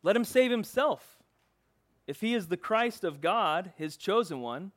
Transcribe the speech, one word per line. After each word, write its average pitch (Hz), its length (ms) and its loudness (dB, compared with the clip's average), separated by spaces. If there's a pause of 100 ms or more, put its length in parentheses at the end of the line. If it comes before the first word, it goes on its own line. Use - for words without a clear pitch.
Let 196 140 4
him 240 80 2
save 254 260 4
himself, 240 600 0 (920)
if 143 140 -8
he 226 140 0
is 202 120 -2
the 170 100 -2
Christ 226 460 0
of 147 180 -4
God, 180 540 0
his 156 220 -8
chosen 190 440 -2
one.' 131 360 -8